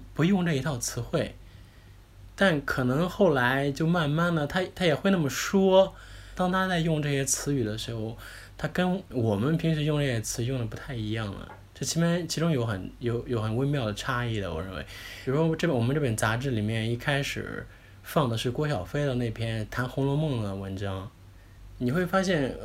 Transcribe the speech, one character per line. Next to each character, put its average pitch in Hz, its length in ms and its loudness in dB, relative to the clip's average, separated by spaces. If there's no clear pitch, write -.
不 147 100 2
用 180 220 4
这 170 80 0
一 131 80 0
套 139 160 -4
词 - 240 -6
汇， 117 320 -2
但 165 280 4
可 - 200 0
能 143 260 2
后 175 240 6
来 135 380 4
就 160 160 0
慢 170 200 2
慢 170 260 2
的 151 120 2
他， 185 180 0
他 180 100 0
也 156 80 6
会 196 160 2
那 196 80 4
么 147 120 2
说， 190 640 6
当 180 160 2
他 190 160 2
在 180 120 0
用 160 220 2
这 147 80 -2
些 139 160 0
词 - 280 0
语 131 100 2
的 107 140 -2
时 117 160 -8
候， 110 240 -6
他 156 120 -4
跟 180 400 0
我 110 260 2
们 131 200 2
平 160 200 2
时 151 80 -2
用 147 160 0
这 143 60 2
些 120 140 0
词 - 240 -4
用 131 140 -2
的 117 80 -2
不 110 100 -8
太 - 200 -10
一 107 160 -4
样 110 160 -4
了， - 200 -10
这 - 120 -8
其 139 140 -2
中， 170 280 2
其 - 140 -4
中 170 100 2
有 120 140 2
很， 98 340 -4
有， 120 260 -2
有 117 160 -2
很 110 140 -2
微 131 100 0
妙 139 200 0
的 104 80 -2
差 120 320 -2
异 113 140 -2
的， 90 140 -4
我 78 80 -4
认 95 140 -8
为。 73 60 -6
比 131 80 -2
如 139 60 2
说 160 180 2
这 160 120 -2
本， 156 80 2
我 117 60 2
们 127 140 2
这 156 60 2
本 113 160 2
杂 113 180 2
志 131 160 -2
里 110 100 0
面 110 280 -2
一 120 80 -2
开 139 260 0
始 104 420 -8
放 147 240 2
的 113 100 0
是 123 140 -2
郭 151 160 -2
小 113 160 -2
飞 147 220 -2
的 131 100 0
那 123 160 0
篇 113 400 -4
谈 127 160 -2
《红 135 180 -2
楼 139 100 0
梦》 143 280 0
的 101 100 -4
文 98 220 -6
章， 95 340 -6
你 123 120 -2
会 175 160 2
发 190 160 2
现 151 320 0